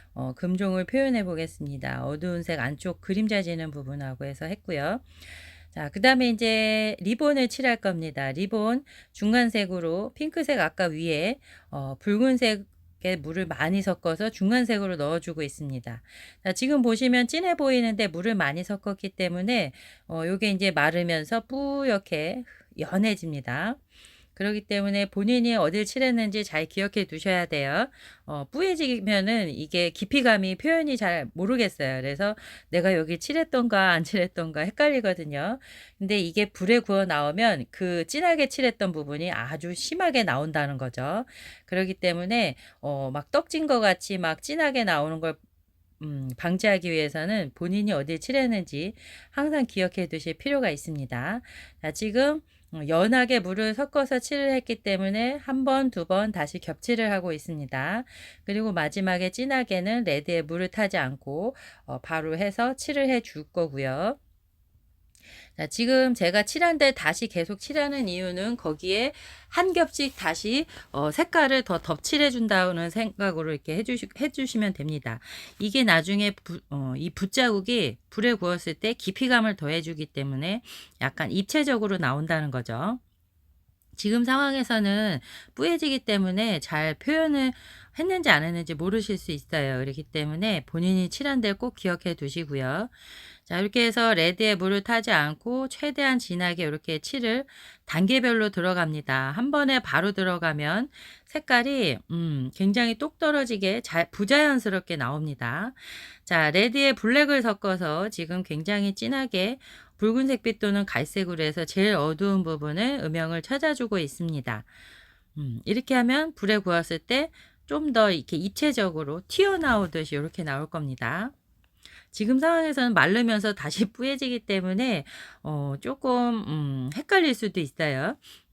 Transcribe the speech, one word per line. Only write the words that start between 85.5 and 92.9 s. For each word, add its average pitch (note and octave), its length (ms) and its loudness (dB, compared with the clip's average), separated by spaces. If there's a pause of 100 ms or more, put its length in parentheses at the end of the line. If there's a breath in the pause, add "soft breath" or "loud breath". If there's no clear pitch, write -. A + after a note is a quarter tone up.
뿌얘지기 D4+ 460 0
때문에 G3 640 0
잘 D#3 340 -2
표현을 C#4+ 580 2 (440 loud breath)
했는지 F4 320 0
안 D3+ 140 6
했는지 E3+ 300 -4
모르실 G3 440 -2
수 - 140 -8
있어요. C#3 480 -2
그렇기 C3+ 240 -6
때문에 D#3 600 -4
본인이 F#3 440 0
칠한 C#4 320 -2
데를 G3+ 140 0
꼭 B3 200 -6
기억해 F3 400 -2
두시고요. C#3+ 760 -4 (540 loud breath)